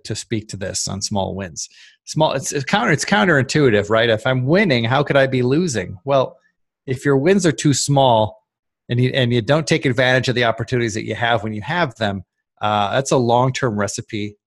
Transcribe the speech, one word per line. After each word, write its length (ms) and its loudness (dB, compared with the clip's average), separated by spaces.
to 100 -8
speak 340 -8
to 80 -12
this 300 -6
on 140 -8
small 340 -4
wins. 340 -10
Small, 280 -2
it's, 200 -6
it's 120 -4
counter-, 280 0
it's 120 0
counterintuitive, 840 2
right? 220 2
If 160 0
I'm 180 0
winning, 400 2
how 180 2
could 140 0
I 100 6
be 160 -2
losing? 640 -2
Well, 340 0
if 180 -6
your 120 2
wins 300 2
are 60 4
too 200 0
small 720 2
and 120 -2
you, 140 2
and 180 0
you 80 2
don't 260 0
take 200 0
advantage 420 2
of 60 -2
the 100 0
opportunities 500 -2
that 100 -8
you 100 -6
have 280 0
when 100 -8
you 100 -10
have 340 -4
them, 280 -4
uh, 320 0
that's 180 -2
a 60 2
long-term 640 0
recipe 580 -6